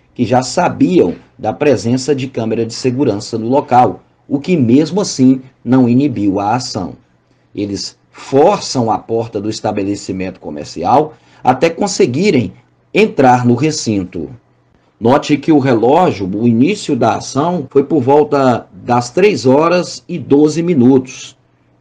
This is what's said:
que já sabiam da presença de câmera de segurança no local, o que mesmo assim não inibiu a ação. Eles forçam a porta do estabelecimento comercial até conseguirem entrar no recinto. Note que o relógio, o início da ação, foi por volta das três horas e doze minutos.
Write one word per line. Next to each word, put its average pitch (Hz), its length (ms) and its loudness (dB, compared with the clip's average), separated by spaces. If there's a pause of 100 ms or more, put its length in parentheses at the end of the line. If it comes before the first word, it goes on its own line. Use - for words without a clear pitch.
(140)
que 123 120 -2
já 123 180 2
sabiam 143 720 0 (240)
da 110 140 -4
presença 127 600 0
de 131 140 -6
câmera 113 380 -4
de 113 80 -12
segurança 135 640 -4
no 110 100 -6
local, 123 560 0 (240)
o 135 140 -4
que 180 160 0
mesmo 147 420 2
assim 131 420 2 (220)
não 127 240 2
inibiu 117 500 0
a 101 160 -2
ação. 95 420 -6 (600)
Eles 101 420 -8 (160)
forçam 135 800 0
a 98 80 -2
porta 113 400 -6
do 104 100 -6
estabelecimento 98 920 -6
comercial 87 720 -4 (280)
até 131 280 0
conseguirem 147 840 -2 (400)
entrar 127 520 2
no 120 100 4
recinto. 104 760 -4 (680)
Note 139 380 2
que 131 120 -6
o 151 100 6
relógio, 123 760 2
o 110 100 -2
início 135 480 0
da 113 220 0
ação, 147 540 -4
foi 139 160 2
por 160 160 0
volta 135 720 2
das 123 360 -2
três 180 360 0
horas 165 640 2
e 175 100 -8
doze 151 420 2
minutos. 135 760 0 (440)